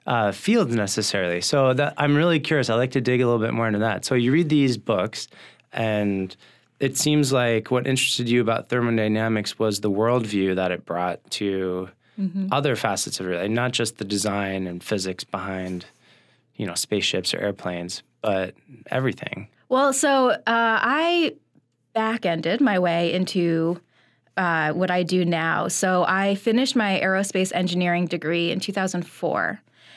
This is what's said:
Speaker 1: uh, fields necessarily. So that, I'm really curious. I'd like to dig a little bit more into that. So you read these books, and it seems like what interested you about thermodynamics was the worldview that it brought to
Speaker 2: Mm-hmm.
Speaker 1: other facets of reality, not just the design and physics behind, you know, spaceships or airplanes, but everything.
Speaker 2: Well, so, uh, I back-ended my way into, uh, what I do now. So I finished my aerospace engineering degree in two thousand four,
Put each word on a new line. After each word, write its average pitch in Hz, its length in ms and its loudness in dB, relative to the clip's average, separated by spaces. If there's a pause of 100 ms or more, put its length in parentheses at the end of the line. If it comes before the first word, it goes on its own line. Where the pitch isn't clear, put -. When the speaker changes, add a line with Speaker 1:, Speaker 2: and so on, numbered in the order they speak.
Speaker 1:
uh, 113 280 0
fields 190 420 2
necessarily. 98 640 0
So 131 340 2
that, 143 240 0
I'm 143 200 4
really 165 240 4
curious. 131 280 0
I'd 113 60 2
like 127 160 2
to 131 100 0
dig 123 200 2
a 127 40 4
little 120 140 2
bit 113 140 0
more 117 140 0
into 104 120 0
that. 104 240 -2
So - 100 -2
you 127 200 2
read 160 160 2
these 139 280 4
books, 104 520 -2 (420)
and 104 640 -2 (460)
it 135 160 -2
seems 147 340 2
like 117 400 2
what 123 160 2
interested 123 400 0
you 120 140 4
about 113 260 0
thermodynamics 113 920 0
was 107 220 0
the 104 120 -2
worldview 104 640 0
that 92 160 0
it 87 140 -6
brought 87 340 -4 (200)
to 92 480 -2 (320)
Speaker 2:
Mm-hmm. 170 320 -2
Speaker 1:
other 139 240 0
facets - 460 -2
of 95 40 -4
reality, 90 260 -2
not 123 200 0
just 120 260 -4
the 107 80 -8
design 98 640 -2
and 87 160 -8
physics 95 400 -4
behind, 92 600 -8 (680)
you 104 120 -6
know, 85 80 -8
spaceships - 580 -2
or 85 60 -4
airplanes, 90 640 -6 (180)
but 95 320 -2 (380)
everything. 123 560 -4 (220)
Speaker 2:
Well, 269 240 2
so, 269 380 4
uh, - 140 0
I 262 880 0 (600)
back-ended 220 680 0
my 214 160 4
way 170 360 2
into, 170 680 0 (580)
uh, 160 360 0
what 180 180 0
I 180 120 2
do 180 220 2
now. 165 440 0
So 185 380 2
I 196 280 2
finished 233 400 0
my 202 260 2
aerospace 190 540 0
engineering 175 500 0
degree 170 460 -2
in 190 80 -2
two 190 140 -6
thousand 185 340 -2
four, 98 540 -4 (360)